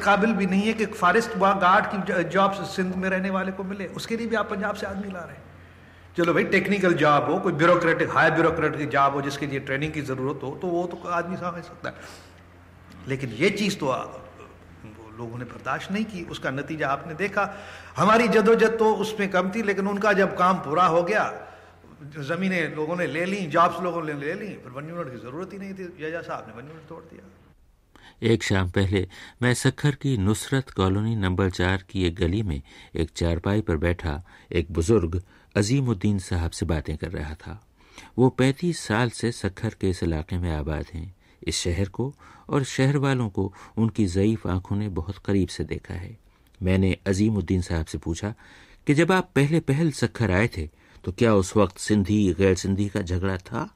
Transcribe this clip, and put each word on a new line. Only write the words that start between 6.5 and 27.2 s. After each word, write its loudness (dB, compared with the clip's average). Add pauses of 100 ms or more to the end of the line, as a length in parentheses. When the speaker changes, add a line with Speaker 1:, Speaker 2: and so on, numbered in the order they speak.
Speaker 1:
جاب 4
ہو، 2
کوئی 0
بیوروکریٹک، 4 (100)
ہائی 4
بیوروکریٹک 0
جاب 4
ہو -2
جس -4
کے -6
لیے -4
ٹریننگ -4
کی -6
ضرورت -4
ہو، -8
تو -4
وہ 0
تو -10
آدمی -2
سمجھ -8
سکتا -12
ہے۔ -8 (1120)
لیکن -4
یہ 2
چیز 0
تو -2
آ-، -4 (920)
وہ -20
لوگوں -12
نے -10
برداشت -8
نہیں -2
کی۔ -10
اس -10
کا -4
نتیجہ -4
آپ -2
نے -10
دیکھا۔ -2 (440)
ہماری 6
جدوجہد 6
تو 4
اس -4
میں 0
کم 2
تھی، -2
لیکن 0
ان -2
کا 4
جب 4 (100)
کام 4
پورا 2
ہو 4
گیا، 0 (840)
زمینیں -2
لوگوں -4
نے -2
لے -4
لیں، -4
جابس 2
لوگوں -4
نے -6
لے -6
لیں، -10
پھر -16
ون -12
یونٹ -10
کی -12
ضرورت -12
ہی -12
نہیں -10
تھی، -12 (100)
ججا -8
صاحب -8
نے -16
ون -16
یونٹ -20
توڑ -16 (100)
دیا۔ -20 (800)